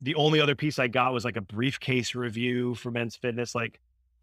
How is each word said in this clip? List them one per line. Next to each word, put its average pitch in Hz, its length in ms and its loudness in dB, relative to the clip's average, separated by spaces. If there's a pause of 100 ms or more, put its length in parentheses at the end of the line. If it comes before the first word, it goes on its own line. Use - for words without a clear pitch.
The 131 140 -2
only 151 260 6
other 143 160 4
piece 151 220 -2
I 127 100 2
got 127 240 2
was, 120 140 -2
like, 107 100 -4
a 104 60 -2
briefcase 123 720 -2
review 123 600 -2
for 120 160 -8
Men's 117 260 -4
Fitness. 120 380 -4
Like, 117 260 -6 (420)